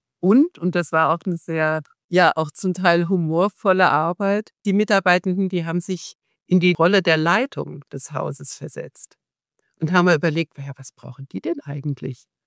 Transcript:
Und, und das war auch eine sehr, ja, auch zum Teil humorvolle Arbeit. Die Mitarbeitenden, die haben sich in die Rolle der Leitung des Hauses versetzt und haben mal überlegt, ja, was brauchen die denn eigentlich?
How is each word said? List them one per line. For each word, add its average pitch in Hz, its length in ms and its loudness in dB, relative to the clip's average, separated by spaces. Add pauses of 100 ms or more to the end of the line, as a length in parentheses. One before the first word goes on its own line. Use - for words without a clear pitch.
(200)
Und, 254 380 4
und 170 160 -2
das 175 180 -2
war 160 220 2
auch 170 140 -2
eine 175 100 -2
sehr, 156 440 -2 (260)
ja, 175 280 4
auch 156 140 -2
zum 185 240 -4
Teil 175 340 2
humorvolle 185 840 2
Arbeit. 196 580 -2 (160)
Die 196 80 2
Mitarbeitenden, 190 720 2
die 175 160 -4
haben 165 160 -4
sich - 360 -8 (320)
in 180 120 2
die 180 140 4
Rolle 180 300 4
der 160 140 2
Leitung 156 720 -2
des 147 220 -10
Hauses 143 420 -8
versetzt - 600 -14 (640)
und 165 120 -2
haben 180 140 4
mal 180 100 4
überlegt, 156 420 -2
ja, 139 200 -10
was - 140 -16
brauchen - 400 -16
die 190 100 -8
denn 311 240 -6
eigentlich? 143 580 -8 (240)